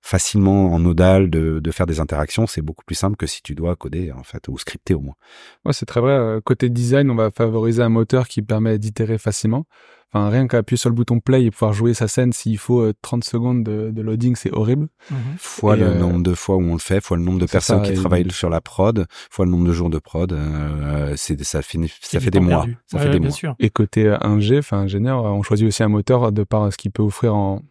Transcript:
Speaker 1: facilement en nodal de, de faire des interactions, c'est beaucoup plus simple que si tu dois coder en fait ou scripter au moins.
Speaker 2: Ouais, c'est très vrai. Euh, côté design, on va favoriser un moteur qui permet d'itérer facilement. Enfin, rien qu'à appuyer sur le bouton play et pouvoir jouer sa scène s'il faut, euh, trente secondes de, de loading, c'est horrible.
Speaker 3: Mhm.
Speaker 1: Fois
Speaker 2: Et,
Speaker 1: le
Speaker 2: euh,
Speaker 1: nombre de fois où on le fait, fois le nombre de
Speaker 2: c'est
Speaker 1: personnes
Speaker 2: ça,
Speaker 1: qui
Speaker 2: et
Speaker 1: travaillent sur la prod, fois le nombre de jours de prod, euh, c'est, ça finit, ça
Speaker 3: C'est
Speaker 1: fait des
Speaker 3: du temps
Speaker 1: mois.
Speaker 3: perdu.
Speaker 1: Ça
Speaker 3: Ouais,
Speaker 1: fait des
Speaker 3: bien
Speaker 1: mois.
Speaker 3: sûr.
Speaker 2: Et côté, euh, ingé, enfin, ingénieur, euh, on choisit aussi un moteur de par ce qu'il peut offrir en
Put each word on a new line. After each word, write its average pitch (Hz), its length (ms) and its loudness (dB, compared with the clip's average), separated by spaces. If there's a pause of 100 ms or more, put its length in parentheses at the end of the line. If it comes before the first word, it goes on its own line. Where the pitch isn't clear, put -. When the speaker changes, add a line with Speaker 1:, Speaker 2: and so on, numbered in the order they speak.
Speaker 1:
facilement 98 680 2
en 85 60 2
nodal 90 540 4
de, 80 280 0
de 80 120 -4
faire 90 160 -2
des 80 120 -4
interactions, 78 460 -2
c'est - 160 -6
beaucoup 78 240 -10
plus - 100 -6
simple 101 200 -2
que - 100 -6
si - 160 -8
tu - 140 -10
dois 85 200 -2
coder 80 360 -8
en 65 120 -14
fait - 260 -16
ou 135 100 -8
scripter - 340 -6
au 76 80 -2
moins. 69 140 -10 (500)
Speaker 2:
Ouais, 143 80 0
c'est - 140 -6
très - 120 -2
vrai. 131 140 2
Euh, 113 280 0
côté - 280 0
design, 123 400 2
on 120 60 0
va 110 160 2
favoriser 113 500 0
un 117 80 2
moteur 113 380 2
qui - 160 -6
permet 110 340 0
d'itérer 110 400 -4
facilement. 113 480 -2 (500)
Enfin, 104 140 2
rien 127 180 2
qu'à 120 120 2
appuyer 117 180 -2
sur 120 140 0
le 117 40 0
bouton 117 240 0
play 131 240 2
et 117 60 4
pouvoir 107 240 0
jouer 113 220 2
sa 113 120 -2
scène 123 260 0
s'il 110 260 -2
faut, 123 220 2
euh, 110 200 2
trente 117 220 -4
secondes 120 400 0
de, 107 280 -4
de 110 120 -6
loading, 117 320 0
c'est - 180 -6
horrible. 127 340 0 (220)
Speaker 3:
Mhm. 139 80 -6 (220)
Speaker 1:
Fois - 360 2
Speaker 2:
Et, 110 40 2
Speaker 1:
le 92 80 4
Speaker 2:
euh, 87 100 2
Speaker 1:
nombre 87 240 2
de 87 140 2
fois 98 220 -2
où 92 40 2
on 85 120 2
le 82 60 -2
fait, 95 220 -2
fois 87 160 -2
le 85 60 0
nombre 92 160 0
de 87 80 0
Speaker 2:
c'est - 60 -4
Speaker 1:
personnes 98 300 2
Speaker 2:
ça, - 80 0
Speaker 1:
qui - 20 0
Speaker 2:
et 92 60 0
Speaker 1:
travaillent 90 320 2
sur 87 200 -2
la 82 100 0
prod, 101 460 0 (240)
fois 95 140 0
le 90 40 2
nombre 87 160 4
de 87 80 4
jours 85 160 0
de 80 80 -2
prod, 87 340 -4
euh, 73 840 -4
c'est, 71 260 -4
ça 73 200 -2
finit, 82 240 -2
ça - 160 -8
Speaker 3:
C'est - 160 -2
Speaker 1:
fait 127 100 2
des 92 100 4
Speaker 3:
du 90 60 6
temps 87 60 4
Speaker 1:
mois. 82 80 4
Speaker 3:
perdu. 117 260 -4
Speaker 1:
Ça - 120 -6
Speaker 3:
Ouais, 143 80 0
Speaker 1:
fait 143 40 4
des 139 120 4
Speaker 3:
bien 135 80 0
Speaker 1:
mois. 143 60 -4
Speaker 3:
sûr. 147 220 -6
Speaker 2:
Et 110 140 0
côté, 107 340 0
euh, 104 160 4
ingé, 104 380 2
enfin, 104 220 -2
ingénieur, 110 440 -2
euh, 104 40 -2
on 101 120 0
choisit 107 260 2
aussi 104 140 0
un 110 80 2
moteur 110 420 2
de 101 120 0
par 104 280 0
ce - 60 -8
qu'il 101 140 -6
peut - 100 -4
offrir 107 320 0
en 98 380 -2